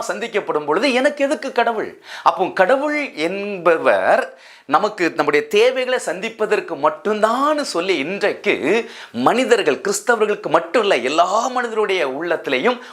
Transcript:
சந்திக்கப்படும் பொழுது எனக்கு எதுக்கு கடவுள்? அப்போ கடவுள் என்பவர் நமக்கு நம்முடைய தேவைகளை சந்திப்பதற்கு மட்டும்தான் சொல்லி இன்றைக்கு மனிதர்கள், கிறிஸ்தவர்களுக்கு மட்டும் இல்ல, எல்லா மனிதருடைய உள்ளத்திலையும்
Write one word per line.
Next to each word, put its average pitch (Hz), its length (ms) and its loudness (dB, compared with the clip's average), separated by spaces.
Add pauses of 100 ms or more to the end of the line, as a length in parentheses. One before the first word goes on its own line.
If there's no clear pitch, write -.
சந்திக்கப்படும் 180 580 -2
பொழுது 208 280 2
எனக்கு 277 320 2
எதுக்கு 277 260 -2
கடவுள்? 226 520 -2 (200)
அப்போ 185 240 2
கடவுள் 269 680 0
என்பவர் 165 1200 2 (280)
நமக்கு 165 440 0
நம்முடைய 147 380 2
தேவைகளை 254 520 2
சந்திப்பதற்கு 190 760 -2
மட்டும்தான் 214 880 0
சொல்லி 180 340 -2
இன்றைக்கு 180 920 -2 (220)
மனிதர்கள், 180 680 0
கிறிஸ்தவர்களுக்கு 208 680 -2
மட்டும் 165 320 0
இல்ல, 190 160 2
எல்லா 175 500 0
மனிதருடைய 214 600 -2
உள்ளத்திலையும் 156 680 -2 (160)